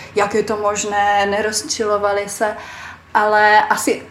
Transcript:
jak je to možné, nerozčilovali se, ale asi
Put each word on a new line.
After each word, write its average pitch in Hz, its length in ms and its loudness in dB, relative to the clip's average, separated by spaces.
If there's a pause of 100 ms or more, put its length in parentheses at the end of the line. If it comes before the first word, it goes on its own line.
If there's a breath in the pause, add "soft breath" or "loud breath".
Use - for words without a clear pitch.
(140 loud breath)
jak 202 200 0
je 214 80 2
to 214 140 -4
možné, 208 680 0
nerozčilovali 208 1040 -2
se, 214 260 -4 (600 loud breath)
ale 214 460 6
asi - 500 0